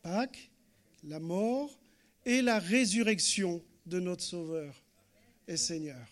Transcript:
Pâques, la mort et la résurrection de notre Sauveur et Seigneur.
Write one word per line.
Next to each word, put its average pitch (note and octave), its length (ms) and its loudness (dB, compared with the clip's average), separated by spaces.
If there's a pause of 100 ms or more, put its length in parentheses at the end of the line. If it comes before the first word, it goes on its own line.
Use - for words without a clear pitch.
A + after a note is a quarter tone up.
Pâques, G#3 480 -4 (540)
la D3+ 160 -8
mort A3+ 600 -2 (460)
et B3 160 4
la A#3 160 4
résurrection G3 1040 2 (240)
de F3 120 -2
notre F3+ 240 -2
Sauveur D#3+ 600 -6 (680)
et E3 80 -4
Seigneur. D3+ 560 -4